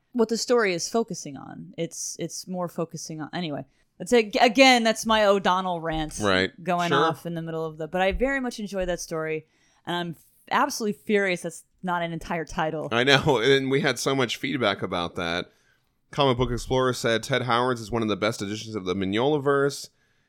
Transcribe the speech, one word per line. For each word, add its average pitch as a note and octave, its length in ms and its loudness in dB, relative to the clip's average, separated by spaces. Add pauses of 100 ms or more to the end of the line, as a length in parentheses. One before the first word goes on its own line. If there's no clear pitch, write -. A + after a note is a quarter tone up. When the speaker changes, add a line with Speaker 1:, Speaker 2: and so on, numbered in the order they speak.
(140)
Speaker 1:
what A3+ 160 2
the A3+ 80 -2
story A3 360 2
is E3+ 140 -4
focusing E3 480 -4
on. - 420 -16
It's, - 420 -6
it's - 280 -8
more F3+ 220 -6
focusing D#3+ 500 -8
on, D3+ 140 -10
anyway. D3 320 -6 (320)
That's F3+ 160 -6
a, G#3+ 260 6
again, B3 460 8
that's A3+ 200 0
my A3 200 4
O'Donnell F#3 560 2
rant D#3+ 400 -4
Speaker 2:
Right. F#2+ 300 4 (120)
Speaker 1:
going F3 260 0
Speaker 2:
Sure. C#3+ 140 4
Speaker 1:
off E3 220 -2
in E3+ 80 -8
the E3 80 -6
middle D#3+ 240 -6
of D#3 120 -10
the, D#3+ 120 -8
but F#3 120 -2
I F#3+ 120 2
very C4 260 0
much B3 220 -6
enjoy F#3+ 240 -4
that F3 160 -4
story, D#3 440 -6 (400)
and F3 100 -6
I'm E3+ 200 -6 (360)
absolutely A3+ 540 -2
furious G3 360 0
that's - 240 -12 (180)
not F3 180 -2
an E3+ 120 -4
entire E3 320 -6
title. D#3 480 -4
Speaker 2:
I A#2 100 2
know, C3+ 360 4
<laughs> A2 40 0
and C3+ 260 4
we C3+ 120 2
had C3 180 0
so C3+ 160 0
much B2+ 220 0
feedback A2 440 -2
about F2+ 340 -4
that. F2 320 -4 (640)
Comic C3+ 260 2
Book B2 140 0
Explorer B2+ 420 0
said, A2+ 300 0
"Ted B2+ 180 -2
Howard's A#2+ 400 0
is G#2+ 100 -12
one A#2 100 0
of A2 60 0
the G2+ 80 0
best G#2+ 260 -2
editions G#2+ 340 -8
of F#2 100 -6
the F2+ 100 0
Mignolaverse. C#3 920 0 (400)